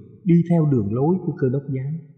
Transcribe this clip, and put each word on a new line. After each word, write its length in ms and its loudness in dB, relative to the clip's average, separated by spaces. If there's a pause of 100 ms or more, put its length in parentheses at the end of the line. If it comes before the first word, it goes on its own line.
(240)
đi 100 4 (160)
theo 160 4
đường 280 0
lối 220 0 (100)
của 120 -2
Cơ 100 0
Đốc 140 -2
giáo 300 -6 (260)